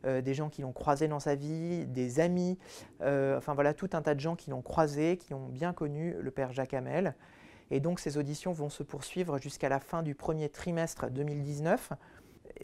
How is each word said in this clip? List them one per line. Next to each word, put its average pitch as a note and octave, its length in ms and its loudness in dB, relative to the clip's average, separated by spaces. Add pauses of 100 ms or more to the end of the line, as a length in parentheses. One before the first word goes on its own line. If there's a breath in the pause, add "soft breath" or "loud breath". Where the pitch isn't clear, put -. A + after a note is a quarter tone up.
euh, C3 160 2
des C3+ 140 0
gens D3+ 140 -2
qui D3 120 -8
l'ont C3 120 -6
croisé D3+ 340 4
dans D3+ 120 0
sa C#3+ 140 2
vie, D#3+ 540 -2
des B2+ 320 0
amis, F3+ 400 4 (420 loud breath)
euh, C#3 340 4
enfin C3+ 200 -2
voilà, C#3+ 180 6
tout F#3 200 -4
un D#3+ 100 0
tas D3+ 100 4
de C#3 60 2
gens E3 160 0
qui - 160 -10
l'ont B2+ 100 -4
croisé, D#3 560 4
qui - 160 -12
ont C3+ 140 -8
bien D3 260 -2
connu D#3 480 -2
le C3 80 -2
père B2+ 240 -2
Jacques C3 220 -2
Hamel. C3+ 400 0 (560 loud breath)
Et C3+ 80 4
donc E3+ 200 0
ces D3 200 -2
auditions D3 320 -2
vont D3 180 -4
se - 140 -10
poursuivre D3 560 -4
jusqu'à C#3 300 -2
la C3+ 100 4
fin E3 240 -4
du D3 100 -2
premier D#3 360 -2
trimestre E3 600 -2
deux C3 140 -2
mille D3 180 -2
dix-neuf. D3 520 0 (720 loud breath)